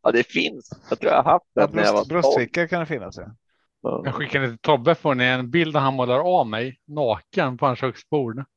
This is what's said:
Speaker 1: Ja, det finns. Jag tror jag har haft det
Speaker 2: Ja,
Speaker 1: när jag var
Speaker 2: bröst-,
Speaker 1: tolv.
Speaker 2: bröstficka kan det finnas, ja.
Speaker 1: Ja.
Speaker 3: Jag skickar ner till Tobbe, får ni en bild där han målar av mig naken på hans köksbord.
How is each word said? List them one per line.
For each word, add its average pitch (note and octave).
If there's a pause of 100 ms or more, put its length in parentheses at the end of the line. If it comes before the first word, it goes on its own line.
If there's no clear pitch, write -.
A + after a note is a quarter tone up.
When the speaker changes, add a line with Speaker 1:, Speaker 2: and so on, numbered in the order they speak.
Speaker 1:
Ja, -
det A#3+
finns. - (200)
Jag B2
tror -
jag C3+
har C#3+
haft F3 (100)
det -
Speaker 2:
Ja, -
Speaker 1:
när G#2+
jag G#2
var G#2
Speaker 2:
bröst-, -
Speaker 1:
tolv. E3
Speaker 2:
bröstficka C#3
kan F3
det D#3+
finnas, A#2
ja. F2+ (560)
Speaker 1:
Ja. -
Speaker 3:
Jag C3+
skickar C#3+
ner C3
till A#2
Tobbe, D3+
får D#3
ni B2
en B2+
bild D#3+
där D3+
han C#3
målar B2+ (220)
av C3
mig A2+
naken C#3
på D3
hans B2
köksbord. C3 (120)